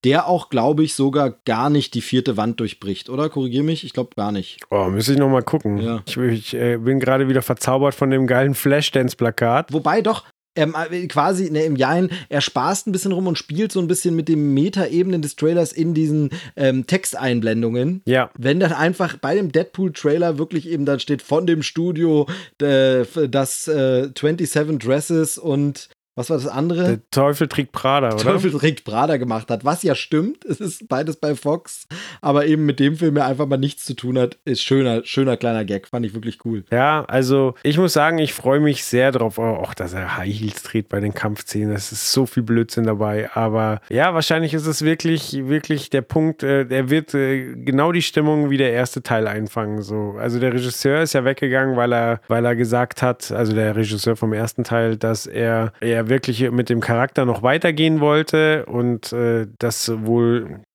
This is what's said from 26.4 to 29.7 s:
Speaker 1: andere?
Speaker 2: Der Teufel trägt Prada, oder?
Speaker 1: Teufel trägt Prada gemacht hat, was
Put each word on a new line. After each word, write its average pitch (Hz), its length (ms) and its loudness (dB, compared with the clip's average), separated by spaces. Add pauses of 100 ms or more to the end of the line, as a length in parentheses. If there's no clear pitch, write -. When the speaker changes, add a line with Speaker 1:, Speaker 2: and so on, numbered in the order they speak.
Speaker 1:
andere? 160 360 0
Speaker 2:
Der 117 160 2 (120)
Teufel 143 360 2
trägt - 240 -4
Prada, 135 420 2
oder? 107 40 0
Speaker 1:
Teufel 180 340 2
trägt 147 320 -2
Prada 131 320 0
gemacht 117 340 -4
hat, 117 140 -2
was 151 200 0